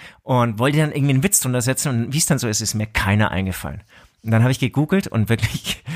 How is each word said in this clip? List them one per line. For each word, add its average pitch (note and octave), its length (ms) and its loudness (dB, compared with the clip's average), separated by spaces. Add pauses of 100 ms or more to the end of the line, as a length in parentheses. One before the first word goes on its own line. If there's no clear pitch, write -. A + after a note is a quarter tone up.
(240)
Und A#2+ 340 0
wollte C#3+ 220 2
dann D3+ 120 2
irgendwie C#3 220 0
einen C3+ 100 2
Witz - 180 2
drunter B2+ 200 0
setzen C3 280 -2
und A#2 240 -2
wie D3 40 -2
es - 80 0
dann C#3 140 2
so B2 80 -2
ist, A2 120 -2
ist A2 140 -4
mir G#2+ 140 -4
keiner G#2 420 2
eingefallen. F#2 540 -6 (400)
Und A2 80 -4
dann A2+ 120 4
hab B2+ 60 4
ich C3 100 0
gegoogelt D3+ 480 0
und G#2+ 220 0
wirklich, - 540 -4 (120)